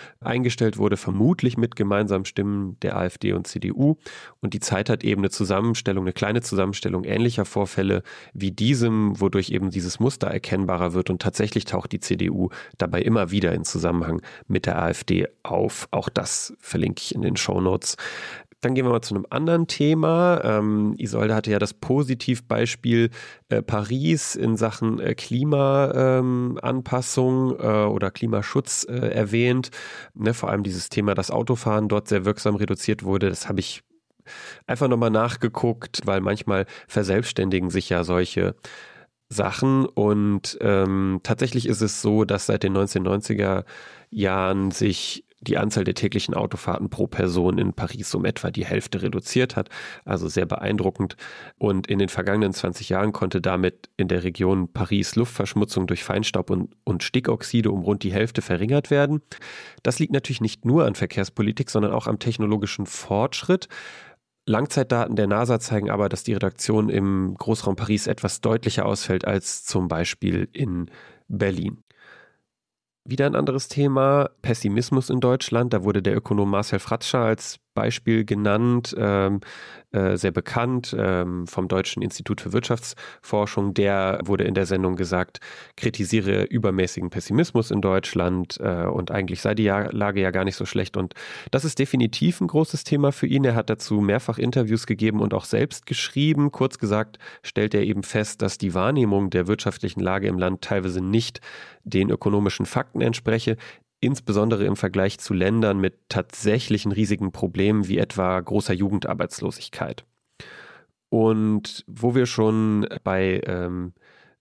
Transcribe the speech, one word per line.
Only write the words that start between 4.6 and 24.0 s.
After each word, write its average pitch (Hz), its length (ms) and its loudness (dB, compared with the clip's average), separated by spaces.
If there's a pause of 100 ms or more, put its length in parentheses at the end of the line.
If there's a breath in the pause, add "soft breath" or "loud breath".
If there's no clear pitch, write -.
hat - 120 0
eben 101 180 2
eine 98 100 2
Zusammenstellung, 98 720 0
eine 90 100 -2
kleine 107 280 0
Zusammenstellung 95 640 -2
ähnlicher 113 420 0
Vorfälle 98 580 0 (300 loud breath)
wie 95 180 -4
diesem, 113 560 2 (140)
wodurch 98 300 2
eben 95 180 0
dieses 90 320 -4
Muster 120 260 0
erkennbarer 90 680 0
wird. 90 160 0
Und 92 120 -2
tatsächlich 107 420 0
taucht - 300 -4
die - 80 -6
C - 160 -2
D 90 120 0
U 90 200 0 (280 loud breath)
dabei 87 240 0
immer 101 300 2
wieder 101 220 2
in 87 100 -2
Zusammenhang 82 580 -2 (260 loud breath)
mit 98 180 -2
der 85 160 0
A 85 80 2
F - 160 -4
D 92 240 2 (140)
auf. - 480 -2
Auch - 180 -2
das - 500 -4
verlinke - 420 -2
ich - 140 -8
in - 60 -4
den 95 160 0
Shownotes. 92 580 0 (640 loud breath)
Dann 127 140 0
gehen 131 120 2
wir 123 60 4
mal 117 100 2
zu - 120 -6
einem 98 160 -2
anderen 165 380 0
Thema. 160 760 2
Ähm, 107 540 2
Isolde 110 380 0
hatte 107 160 0
ja 101 80 4
das 101 160 -2
Positivbeispiel, 117 1400 0 (380 loud breath)
äh, 110 120 2
Paris 131 760 0